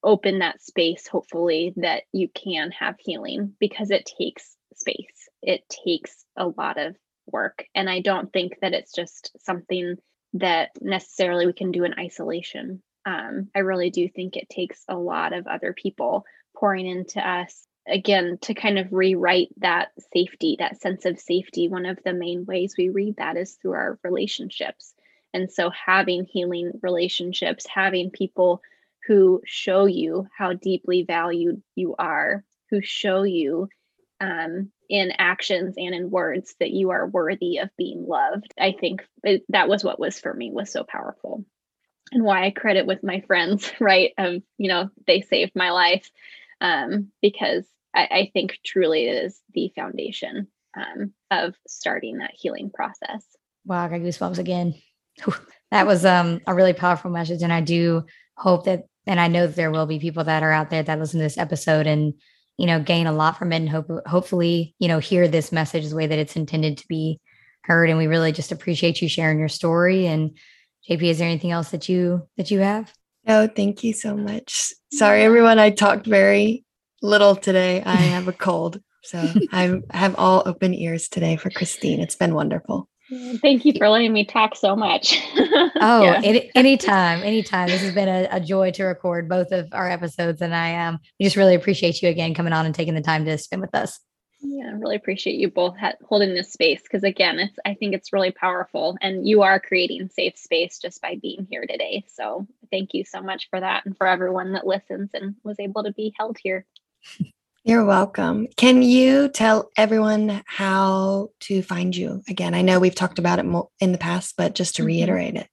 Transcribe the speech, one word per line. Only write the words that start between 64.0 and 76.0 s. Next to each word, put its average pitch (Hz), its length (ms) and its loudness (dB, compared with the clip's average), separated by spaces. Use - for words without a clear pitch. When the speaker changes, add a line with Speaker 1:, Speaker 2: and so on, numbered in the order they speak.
Speaker 2:
hopefully, 170 720 0
you 180 80 0
know, 165 120 2
hear 175 280 4
this 156 240 0
message 156 380 -2
the 156 60 -6
way 156 120 -2
that 151 120 0
it's 151 180 -4
intended 156 400 -2
to - 100 -20
be 160 320 -4
heard. 170 260 4
And 160 80 4
we 160 100 2
really 160 240 2
just 156 200 -6
appreciate 165 500 -2
you 165 80 0
sharing 156 300 0
your 156 100 -2
story. 175 580 2
And 156 300 -2
J 170 100 0
P, 170 120 2
is 160 100 0
there 170 80 0
anything 170 240 -2
else 170 200 -4
that 170 180 -8
you, 180 380 0
that 175 140 -4
you 196 80 2
have? 208 340 -2
Speaker 3:
No, 220 200 6
thank 208 360 -2
you 226 80 0
so 208 240 -6
much. 208 580 -6
Sorry, 214 280 6
Speaker 1:
Yeah. 214 60 8
Speaker 3:
everyone. 226 340 10
I 214 100 10
talked 202 360 2